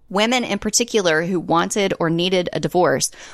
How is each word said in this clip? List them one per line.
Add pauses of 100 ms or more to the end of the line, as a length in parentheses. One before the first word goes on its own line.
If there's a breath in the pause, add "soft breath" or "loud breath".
Women
in
particular
who
wanted
or
needed
a
divorce (240 loud breath)